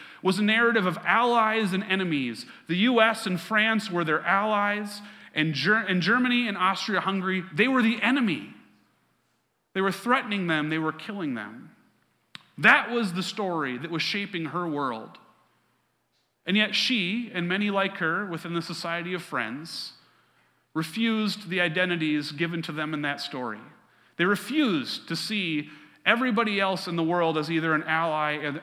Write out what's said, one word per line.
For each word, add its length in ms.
was 160
a 40
narrative 420
of 200
allies 640
and 120
enemies. 600
The 100
U 220
S 280
and 120
France 520
were 120
their 180
allies, 800
and 180
Ger-, 340
and 140
Germany 460
and 100
Austria-Hungary, 880
they 140
were 160
the 180
enemy. 540
They 80
were 100
threatening 560
them, 220
they 100
were 120
killing 440
them. 340
That 320
was 240
the 100
story 540
that 140
was 100
shaping 440
her 220
world. 500
And 100
yet 160
she, 600
and 140
many 220
like 280
her 280
within 280
the 80
Society 520
of 80
Friends, 720
refused 760
the 120
identities 720
given 320
to 80
them 220
in 100
that 180
story. 380
They 80
refused 840
to 60
see 540
everybody 560
else 260
in 80
the 80
world 340
as 140
either 220
an 100
ally 500
and, 300